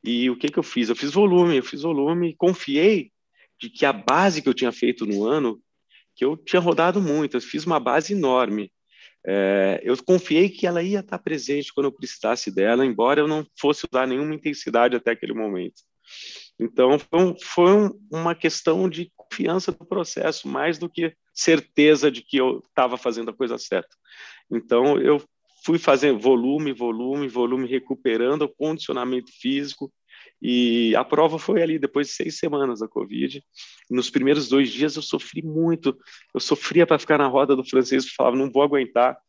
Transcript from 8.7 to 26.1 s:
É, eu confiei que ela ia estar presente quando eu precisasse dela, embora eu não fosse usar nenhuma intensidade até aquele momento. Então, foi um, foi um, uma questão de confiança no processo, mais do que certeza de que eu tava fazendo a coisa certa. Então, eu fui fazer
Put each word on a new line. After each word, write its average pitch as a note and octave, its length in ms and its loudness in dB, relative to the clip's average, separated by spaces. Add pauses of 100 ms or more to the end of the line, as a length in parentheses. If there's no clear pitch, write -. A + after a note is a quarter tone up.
É, G2 580 0
eu B2 200 0
confiei F3+ 460 2
que - 160 -6
ela F3 160 0
ia G3 180 -2
estar F#3+ 200 -10
presente C#3+ 540 -6
quando C#3+ 140 -2
eu C3+ 40 -2
precisasse A#2 580 -6
dela, G#2+ 360 2
embora B2+ 340 2
eu D3+ 80 0
não D#3 180 -4 (140)
fosse C#3+ 320 0
usar C3 160 0
nenhuma C#3+ 260 -4
intensidade B2+ 600 0
até A#2 160 -2
aquele A#2 220 -6
momento. G2+ 480 -8 (760)
Então, B2+ 380 2
foi D#3+ 220 -2
um, F3+ 200 2
foi F3 340 4
um, G#3 360 2
uma E3 240 -2
questão E3+ 560 0
de E3+ 260 -10
confiança - 640 -4
no - 80 -20
processo, D#3 600 -6
mais D3 300 -4
do F3 120 -8
que E3 240 -4 (200)
certeza D3+ 760 4
de A#2+ 120 -8
que - 160 -6
eu B2+ 260 0 (100)
tava B2+ 240 0
fazendo A#2 320 -6
a G#2+ 40 -14
coisa A#2+ 240 -4
certa. - 380 -6 (540)
Então, A#2+ 500 2
eu C#3+ 220 4 (420)
fui E3 140 0
fazer C#3+ 360 4